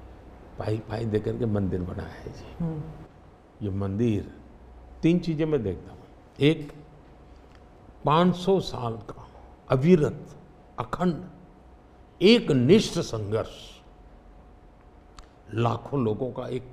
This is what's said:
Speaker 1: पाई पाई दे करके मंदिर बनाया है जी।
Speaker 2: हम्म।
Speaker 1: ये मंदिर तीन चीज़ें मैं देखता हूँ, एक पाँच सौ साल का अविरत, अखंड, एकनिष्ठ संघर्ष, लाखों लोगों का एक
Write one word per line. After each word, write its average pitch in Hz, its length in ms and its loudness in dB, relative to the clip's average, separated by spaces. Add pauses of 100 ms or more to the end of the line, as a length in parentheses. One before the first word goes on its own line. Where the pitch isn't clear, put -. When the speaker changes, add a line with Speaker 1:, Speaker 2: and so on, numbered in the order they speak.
(580)
Speaker 1:
पाई 107 200 -4
पाई 110 260 -6
दे 107 160 0
करके 113 260 -2
मंदिर 98 360 0
बनाया 90 260 -6
है - 240 -14
जी। - 320 -10
Speaker 2:
हम्म। 160 180 -6 (800)
Speaker 1:
ये 101 80 -4
मंदिर 98 640 -2 (680)
तीन 170 160 4
चीज़ें 160 280 -2
मैं 151 160 0
देखता 95 300 -6
हूँ, - 100 -20 (380)
एक 151 320 2 (1300)
पाँच 175 320 4
सौ 190 240 2
साल 120 320 -6
का - 340 -14 (440)
अविरत, 143 560 4 (520)
अखंड, 160 460 -2 (1000)
एकनिष्ठ 180 760 6
संघर्ष, 107 580 -4 (2000)
लाखों 117 500 0
लोगों 113 280 -2
का 123 160 -8
एक 127 140 -6 (100)